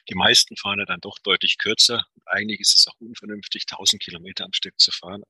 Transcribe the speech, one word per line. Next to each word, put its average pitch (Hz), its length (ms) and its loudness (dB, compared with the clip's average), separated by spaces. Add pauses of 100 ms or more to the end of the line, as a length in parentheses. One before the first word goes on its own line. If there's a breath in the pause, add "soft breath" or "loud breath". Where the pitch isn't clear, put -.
Die 95 60 -8
meisten 101 420 4
fahren 101 220 -6
ja 98 60 -4
dann 90 140 -6
doch 98 200 -14
deutlich - 380 0
kürzer. 110 560 2
Und - 140 -20
eigentlich 104 320 -4
ist - 180 4
es - 100 6
auch - 120 -10
unvernünftig, 107 640 -10
tausend 98 380 -2
Kilometer 87 400 -10
am - 80 -14
Stück - 300 -8
zu - 100 2
fahren. 98 380 -10